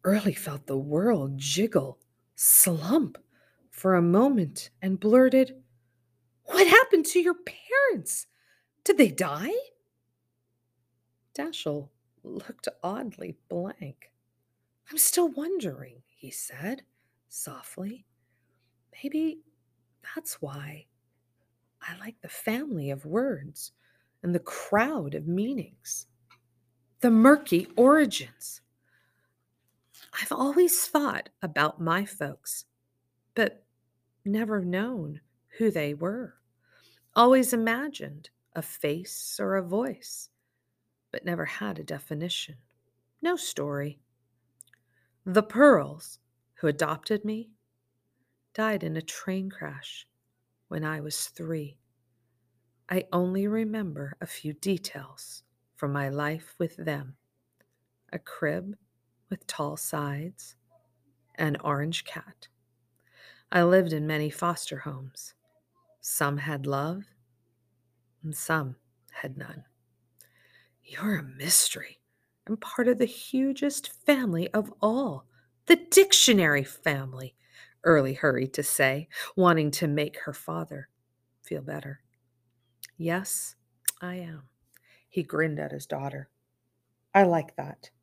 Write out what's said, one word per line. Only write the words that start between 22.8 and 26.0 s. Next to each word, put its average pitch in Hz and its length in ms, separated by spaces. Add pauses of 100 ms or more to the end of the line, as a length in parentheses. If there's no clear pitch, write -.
of 139 160
words 165 680 (520)
and 175 100
the 170 60
crowd 214 720
of 151 140
meanings, - 800 (920)